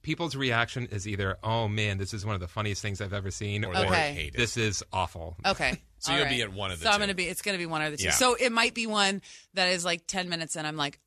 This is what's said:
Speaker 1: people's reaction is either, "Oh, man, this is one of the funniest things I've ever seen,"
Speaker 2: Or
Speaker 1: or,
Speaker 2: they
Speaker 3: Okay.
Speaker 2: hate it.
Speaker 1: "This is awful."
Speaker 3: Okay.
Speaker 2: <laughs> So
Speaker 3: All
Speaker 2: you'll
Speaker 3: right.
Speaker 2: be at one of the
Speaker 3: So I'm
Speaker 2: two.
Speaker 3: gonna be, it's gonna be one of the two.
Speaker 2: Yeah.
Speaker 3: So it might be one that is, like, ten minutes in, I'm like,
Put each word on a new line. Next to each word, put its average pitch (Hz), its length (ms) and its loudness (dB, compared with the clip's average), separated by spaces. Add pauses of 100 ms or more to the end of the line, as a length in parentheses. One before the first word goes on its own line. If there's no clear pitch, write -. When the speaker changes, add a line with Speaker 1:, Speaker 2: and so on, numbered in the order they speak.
Speaker 1:
people's 156 340 -4
reaction 120 540 0
is 101 180 -4
either, 98 360 -2
"Oh, 113 240 0
man, 104 280 0
this 95 160 -4
is 101 140 -6
one 107 80 -2
of 95 60 -2
the 87 80 -6
funniest 104 340 -4
things 101 180 -4
I've 98 120 -6
ever 98 180 -2
seen," 104 340 -2
Speaker 2:
Or 107 60 -2
Speaker 1:
or, - 40 -2
Speaker 2:
they 185 120 4
Speaker 3:
Okay. 151 280 4
Speaker 2:
hate 78 200 -4
it. - 20 -10
Speaker 1:
"This 120 220 2
is 107 240 0 (100)
awful." 85 540 -4
Speaker 3:
Okay. 156 400 0
Speaker 2:
<laughs> - 0 - (160)
So - 80 0
Speaker 3:
All 170 80 2
Speaker 2:
you'll - 80 4
Speaker 3:
right. 139 80 0
Speaker 2:
be 123 80 2
at 101 100 -2
one 95 200 -2
of 85 80 -6
the - 60 -12
Speaker 3:
So 226 40 6
I'm 208 60 6
Speaker 2:
two. 208 60 2
Speaker 3:
gonna 196 120 0
be, 180 140 -2
it's 180 140 -6
gonna 196 160 0
be 175 80 -4
one 160 140 -2
of 151 120 0
the 147 40 -6
two. 117 100 0
Speaker 2:
Yeah. 85 40 4
Speaker 3:
So 254 240 6
it 247 160 4
might 233 240 2
be 226 140 -2
one 202 340 4 (320)
that 185 140 4
is, 180 160 2
like, 170 240 0
ten 180 200 -2
minutes 165 280 -4
in, 156 100 -2
I'm 151 100 -4
like, 143 300 -2